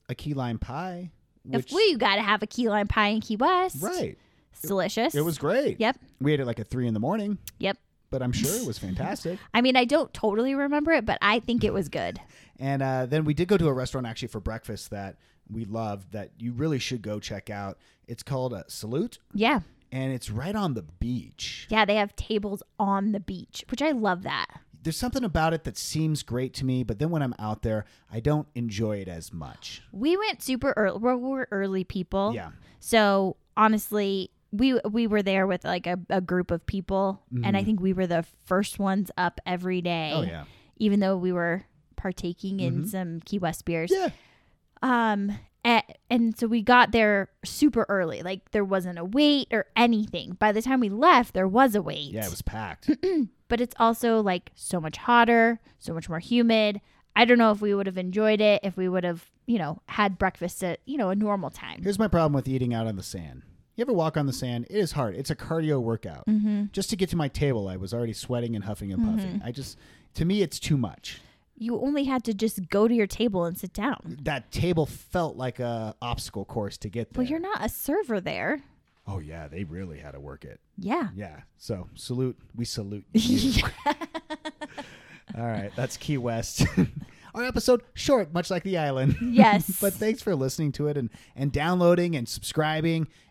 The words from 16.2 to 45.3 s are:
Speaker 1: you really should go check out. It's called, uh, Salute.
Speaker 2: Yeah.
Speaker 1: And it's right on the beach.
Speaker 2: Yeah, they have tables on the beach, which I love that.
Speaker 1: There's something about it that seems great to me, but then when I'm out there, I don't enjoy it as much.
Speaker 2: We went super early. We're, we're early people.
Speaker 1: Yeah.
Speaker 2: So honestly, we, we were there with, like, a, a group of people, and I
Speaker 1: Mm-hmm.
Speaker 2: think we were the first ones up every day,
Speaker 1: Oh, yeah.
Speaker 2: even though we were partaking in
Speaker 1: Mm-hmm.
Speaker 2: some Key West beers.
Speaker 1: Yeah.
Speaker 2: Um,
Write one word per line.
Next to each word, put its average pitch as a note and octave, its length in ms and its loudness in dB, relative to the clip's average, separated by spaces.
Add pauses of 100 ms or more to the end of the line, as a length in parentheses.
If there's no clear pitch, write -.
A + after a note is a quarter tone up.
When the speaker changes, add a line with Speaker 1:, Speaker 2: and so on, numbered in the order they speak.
Speaker 1:
you A#2 140 -8
really C#3 280 -2
should A#2+ 220 -6
go G#2+ 200 -6
check - 280 -10
out. G2+ 280 -8 (320)
It's A#2 140 -12
called, B2+ 300 -4
uh, F2+ 140 -10
Salute. C#3+ 520 -6 (140)
Speaker 2:
Yeah. G#3+ 280 2 (280)
Speaker 1:
And C3 220 -4
it's B2 180 -6
right C#3 260 -4
on F#3+ 180 0
the A2 100 -6
beach. - 840 -8
Speaker 2:
Yeah, G#3+ 160 4
they G3+ 100 4
have G#3 220 0
tables G#3 440 -4 (160)
on G3 360 2
the A3 80 -4
beach, - 500 -12
which B3+ 100 -4
I D#4 100 2
love G3 320 0
that. C3+ 240 -4 (400)
Speaker 1:
There's D#3+ 80 -4
something B3 300 -2
about D#3+ 280 2
it D#3+ 120 -4
that A#2+ 120 -10
seems D#3 460 -2
great B2+ 320 -4
to C3+ 100 -4
me, B2+ 180 0
but G#2+ 140 -4
then D3+ 120 0
when D#3+ 120 0
I'm B2+ 180 -2
out G#2+ 220 -4
there, G#2+ 220 0 (260)
I A2+ 120 -8
don't D3 340 2
enjoy A2 440 -2
it F#2 100 -10
as E2 240 -12
much. C#2+ 480 -14 (100)
Speaker 2:
We C#4 240 0
went G4+ 260 -2
super B3+ 360 0
early. G#3+ 200 2
We're, B3 200 2
we're C4 340 -4
early G3 320 -2
people. G3 500 -2
Speaker 1:
Yeah. G2 180 -10 (280)
Speaker 2:
So G3 560 4 (220)
honestly, G#3 760 2 (220)
we, B3+ 260 6 (100)
we A#3 160 2
were G#3 160 4
there F#3+ 240 4
with, F#3 200 0
like, F3 220 -2
a, F3+ 120 0 (100)
a F#3 120 2
group F3+ 300 0
of E3+ 140 -2
people, F#3+ 560 -2 (220)
and - 20 0
I - 40 2 (100)
Speaker 1:
Mm-hmm. G3+ 60 0
Speaker 2:
think G#3 160 2
we F#3+ 100 4
were F#3 160 2
the E3+ 160 2 (220)
first G3 340 0
ones G3 380 0
up F3+ 280 -2
every F3+ 360 -4
day, E3 340 -2
Speaker 1:
Oh, D#3 60 0
yeah. E2 240 -6 (320)
Speaker 2:
even G#3 240 4
though F#3+ 160 2
we F3+ 160 -2
were F3 320 -2 (320)
partaking F#3 640 -6
in B2+ 140 0
Speaker 1:
Mm-hmm. C#3+ 100 -2
Speaker 2:
some F#3 400 -6
Key G3+ 140 -4
West E3 260 -4
beers. E3 280 0
Speaker 1:
Yeah. F#4 180 0 (680)
Speaker 2:
Um, G#3+ 560 0 (280)